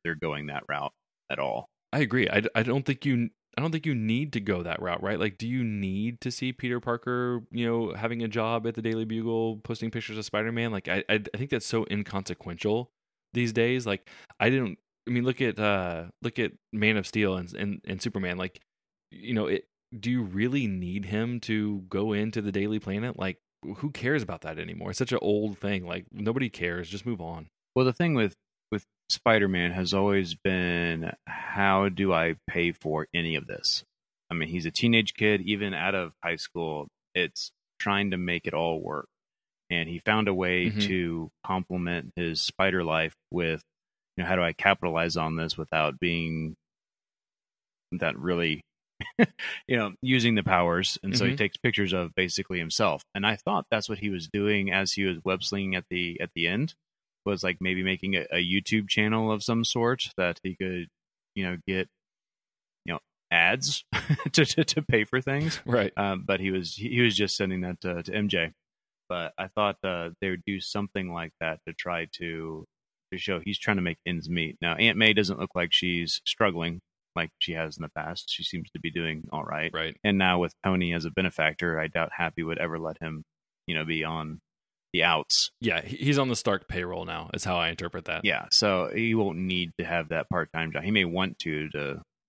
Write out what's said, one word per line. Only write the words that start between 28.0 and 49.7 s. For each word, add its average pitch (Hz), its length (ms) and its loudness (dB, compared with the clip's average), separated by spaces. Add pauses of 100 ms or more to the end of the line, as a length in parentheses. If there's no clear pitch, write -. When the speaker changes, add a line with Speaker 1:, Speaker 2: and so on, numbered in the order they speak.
Speaker 1:
with, 107 180 4 (380)
with 104 140 -2 (260)
Spider-Man 95 640 4
has 90 200 0
always 98 420 4
been, 87 800 0 (140)
how 98 640 2
do 92 240 2
I 82 220 2 (120)
pay 87 240 2
for 78 420 -4
any 82 220 0
of 69 100 -4
this? - 380 -4 (460)
I 87 40 -2
mean, 80 140 -2
he's 85 160 -4
a 82 60 -2
teenage 117 420 4
kid, 107 300 2
even 101 320 -2
out 90 200 0
of 87 180 -4 (120)
high 85 120 -2
school, 78 520 -6 (260)
it's - 360 -2 (280)
trying 101 340 0
to 95 40 -2
make 87 300 -2
it 90 80 -2
all 82 260 0
work. 76 280 -8 (600)
And 85 220 -2
he 87 80 -8
found 107 280 2
a 101 60 4
way 90 380 2
Speaker 2:
Mm-hmm. 104 100 -4
Speaker 1:
to 87 480 0 (180)
complement 87 720 -4
his 82 240 -2
spider 92 420 2
life 80 300 2 (180)
with, 82 300 0 (560)
you 90 80 -4
know, 82 40 -2
how 92 80 4
do 90 60 2
I 82 120 2
capitalize 85 640 2
on 80 180 -2
this 82 220 -4
without 76 420 0
being 80 540 -2 (1400)
that 87 260 -2
really, 85 440 0 (560)
<laughs> - 0 - (480)
you 127 100 2